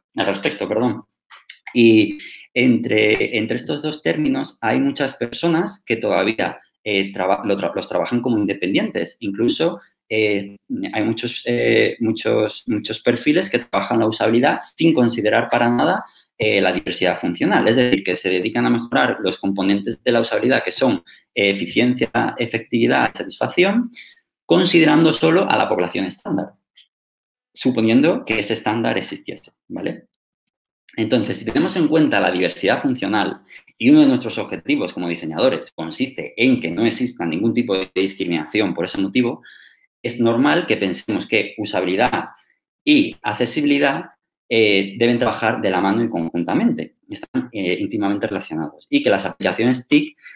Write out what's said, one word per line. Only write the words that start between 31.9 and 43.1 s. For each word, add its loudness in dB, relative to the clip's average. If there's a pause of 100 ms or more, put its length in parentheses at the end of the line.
la 2
diversidad 0
funcional -2 (380)
y 4
uno 8
de 6
nuestros 0
objetivos -4
como -4
diseñadores -2
consiste -8
en 4
que -6
no 0
exista -2
ningún 0
tipo 0
de -4
discriminación -2
por -4
ese -6
motivo, 0 (600)
es -6
normal 2
que 2
pensemos -4
que 0
usabilidad 0 (560)
y 4